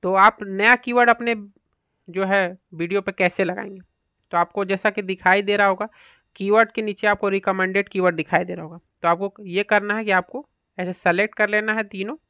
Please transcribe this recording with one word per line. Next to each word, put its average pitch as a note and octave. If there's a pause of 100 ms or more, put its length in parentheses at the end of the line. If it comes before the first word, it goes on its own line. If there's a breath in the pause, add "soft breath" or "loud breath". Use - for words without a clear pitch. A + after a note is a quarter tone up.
तो F3+
आप G3+
नया G3+
कीवर्ड A#3+
अपने A#3 (720)
जो F#3
है F#3+ (160)
वीडियो E3+
पे F#3+
कैसे F#3
लगाएंगे, F#3+ (520)
तो F3
आपको F3
जैसा F#3+
कि G3+
दिखाई F#3+
दे G3+
रहा G3+
होगा G3 (480 soft breath)
कीवर्ड G#3+
के A3+
नीचे G#3+
आपको G#3
रिकमेंडेड F#3+
कीवर्ड F3+
दिखाई D#3+
दे F3+
रहा E3+
होगा। E3 (240)
तो E3+
आपको F#3+ (100)
ये F#3+
करना G#3
है A3
कि G#3
आपको F#3 (320)
ऐसे F#3
सेलेक्ट F#3
कर G#3+
लेना G#3+
है A3
तीनों। G3+ (140)